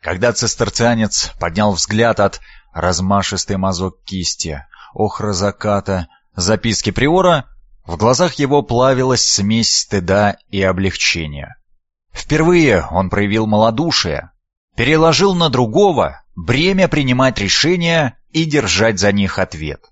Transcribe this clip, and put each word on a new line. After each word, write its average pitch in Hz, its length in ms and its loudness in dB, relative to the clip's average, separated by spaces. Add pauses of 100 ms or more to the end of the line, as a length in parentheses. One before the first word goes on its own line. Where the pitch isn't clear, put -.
Когда 92 320 -2
цистерцианец 113 1040 -2
поднял 98 320 0
взгляд 107 480 0
от 98 200 0 (340)
размашистый 92 840 -2
мазок 92 480 -4
кисти, 82 640 -8 (260)
охра 104 400 -4
заката, 98 760 -2 (280)
записки 104 540 -2
приора, 156 560 2 (400)
в 85 100 -6
глазах 127 380 2
его 143 280 0
плавилась 127 640 2
смесь 107 500 0
стыда 98 600 0 (140)
и 98 120 -4
облегчения. 87 960 -2 (560)
Впервые 156 800 2
он 185 180 -2
проявил 104 380 0
малодушие, 110 840 0 (460)
переложил 156 580 2
на 170 140 0
другого 123 720 0 (140)
бремя 165 520 0
принимать 131 500 2
решения 165 800 0 (120)
и 160 140 0
держать 113 540 0
за 101 140 2
них 98 260 0
ответ. 78 540 -6